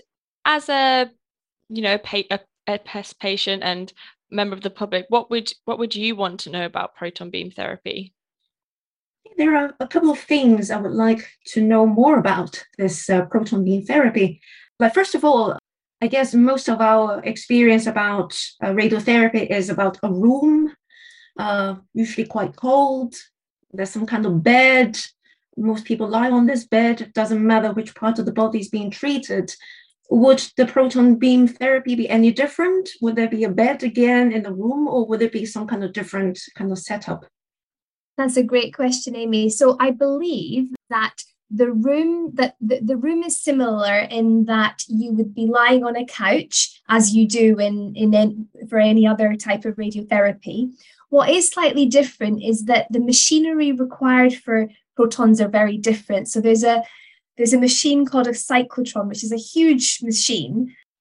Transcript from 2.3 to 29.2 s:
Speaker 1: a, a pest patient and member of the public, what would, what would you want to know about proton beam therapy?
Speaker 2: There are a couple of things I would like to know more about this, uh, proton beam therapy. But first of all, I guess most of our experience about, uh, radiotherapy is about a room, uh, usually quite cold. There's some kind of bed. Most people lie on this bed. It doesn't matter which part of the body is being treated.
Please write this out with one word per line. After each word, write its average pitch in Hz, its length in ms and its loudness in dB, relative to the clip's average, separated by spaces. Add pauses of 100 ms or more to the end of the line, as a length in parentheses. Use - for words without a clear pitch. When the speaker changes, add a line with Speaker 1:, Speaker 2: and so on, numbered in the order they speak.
Speaker 1:
a, 196 80 -4 (260)
a 208 140 -4
pest - 400 -14
patient 196 420 -4
and 180 300 -6 (400)
member 202 240 -4
of 190 60 -18
the 196 80 -8
public, 185 400 -6
what 226 200 -4
would, 233 220 -6 (140)
what 226 120 -8
would 226 160 -8
you 220 220 -6
want 185 260 -8
to 185 80 -16
know 175 160 -8
about - 300 -10
proton 175 340 -14
beam 185 220 -12
therapy? 190 640 -12 (1200)
Speaker 2:
There 311 220 2
are 285 240 -4
a 262 60 -6
couple 330 220 2
of 285 100 -2
things 226 520 2
I 214 60 -4
would 196 160 -6
like 226 340 0 (200)
to 220 140 -2
know 220 240 4
more 240 320 4
about 185 460 -2 (140)
this, 190 320 -4
uh, 180 160 2
proton 214 400 -2
beam 196 180 0
therapy. 226 560 0 (400)
But 226 140 2
first 381 200 2
of 320 120 -2
all, 233 340 2 (400)
I 233 60 -4
guess 262 300 0
most 254 340 4
of 226 100 -2
our 220 440 2
experience 226 640 2
about, 208 520 -4 (240)
uh, 202 40 -4
radiotherapy 220 800 0
is 196 220 -2
about 190 320 -2
a 202 100 -2
room, 294 580 2 (680)
uh, 202 360 -4 (200)
usually 226 320 -4
quite 190 280 -6
cold. 262 600 0 (560)
There's 190 180 -8
some 220 160 -6
kind 220 220 -4
of 170 160 0
bed. 254 560 4 (560)
Most 220 300 -4
people 220 220 -4
lie 233 220 0
on 240 160 4
this 247 200 0
bed. 226 360 0
It - 140 -12
doesn't 214 300 0
matter 220 260 2
which 214 240 -8
part 226 240 -2
of 185 80 -4
the - 40 -4
body 220 280 0
is 196 100 -10
being 202 220 -6
treated. 240 600 -4 (600)